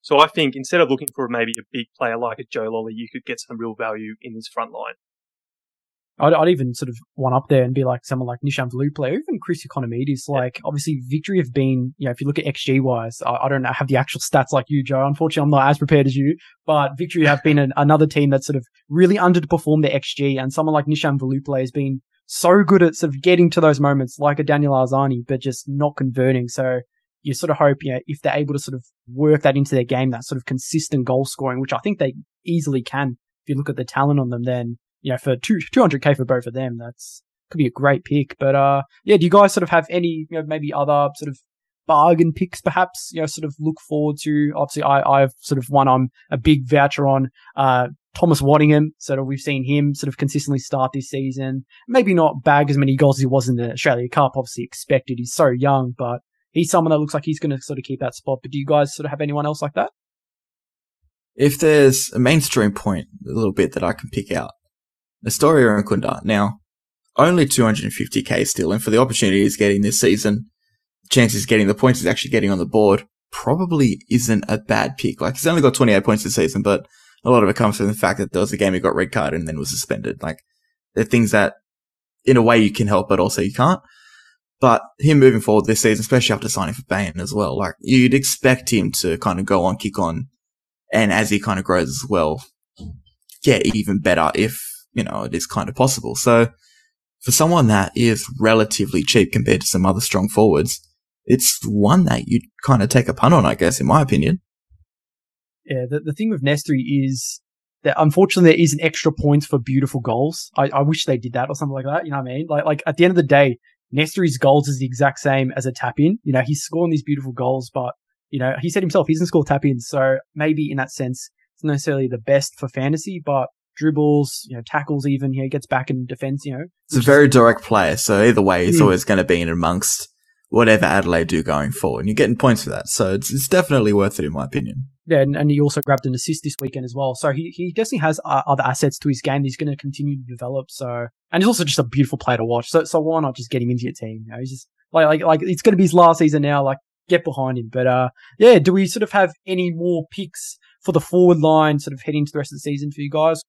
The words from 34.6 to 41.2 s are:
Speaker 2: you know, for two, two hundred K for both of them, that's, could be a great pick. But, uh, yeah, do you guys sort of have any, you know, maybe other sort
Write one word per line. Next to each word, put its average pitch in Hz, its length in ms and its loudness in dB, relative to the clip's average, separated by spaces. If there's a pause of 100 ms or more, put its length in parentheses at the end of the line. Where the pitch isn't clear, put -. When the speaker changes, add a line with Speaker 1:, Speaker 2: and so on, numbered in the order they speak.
Speaker 2:
you 139 100 -6
know, 123 80 -4
for 131 160 -2
two, 180 240 -2 (120)
two 262 100 4
hundred 143 200 2
K 143 140 2
for 131 100 -4
both 123 220 -2
of 113 80 -12
them, 123 240 -6
that's, - 420 -20 (300)
could 170 80 -8
be 139 80 4
a 117 40 0
great 139 340 0
pick. 143 340 -2
But, 135 160 0
uh, 139 260 2 (220)
yeah, 202 140 4
do 160 60 2
you 175 60 2
guys 196 240 6
sort 202 80 -2
of 170 80 -4
have 160 220 2
any, 170 400 -4
you 165 80 -6
know, 156 80 -6
maybe 151 260 -6
other 143 420 0
sort 147 140 -12